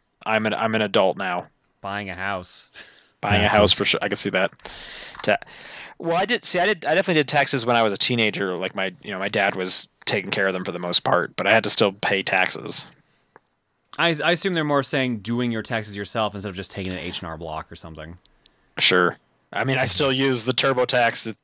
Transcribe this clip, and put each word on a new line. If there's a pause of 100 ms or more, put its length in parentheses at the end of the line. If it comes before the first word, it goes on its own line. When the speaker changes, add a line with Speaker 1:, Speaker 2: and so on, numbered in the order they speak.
(260)
Speaker 1:
I'm
an,
I'm
an
adult
now." (320)
Speaker 2:
Buying
a
house. (520)
Speaker 1:
Buying
a
Speaker 3:
Taxes.
Speaker 1:
house
for
sure.
I
could
see
that. (720)
Ta-, (600)
well,
I
did,
see,
I
did,
I
definitely
did
taxes
when
I
was
a
teenager.
Like,
my, (100)
you
know,
my
dad
was (180)
taking
care
of
them
for
the
most
part,
but
I
had
to
still
pay
taxes. (1040)
Speaker 2:
I, (140)
I
assume
they're
more
saying
doing
your
taxes
yourself
instead
of
just
taking
an
H
and
R
Block
or
something. (600)
Speaker 1:
Sure. (360)
I
mean,
I
still
use
the
TurboTax.